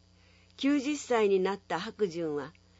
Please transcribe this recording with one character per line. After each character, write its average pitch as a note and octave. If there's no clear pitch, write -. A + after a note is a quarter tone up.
九 C#4
十 C#4+
歳 A3+
に G3
な F#3+
っ G3
た F3
白 G#3
順 D#3+
は、 D3